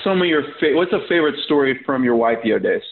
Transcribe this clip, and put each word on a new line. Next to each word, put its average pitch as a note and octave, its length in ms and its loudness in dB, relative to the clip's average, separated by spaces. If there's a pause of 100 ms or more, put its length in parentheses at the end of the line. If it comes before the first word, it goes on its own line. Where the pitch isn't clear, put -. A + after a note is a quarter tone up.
some F#3+ 160 0
of F3 80 0
your D3+ 140 0 (160)
fa-, D3+ 140 2
what's F3 200 0
a F#3+ 160 -2
favorite D#3 340 0
story C3+ 420 0
from B2+ 200 0
your A#2+ 100 4
Y A#2 200 2
P A2+ 180 0
O G2+ 60 0
days F#2+ 320 -2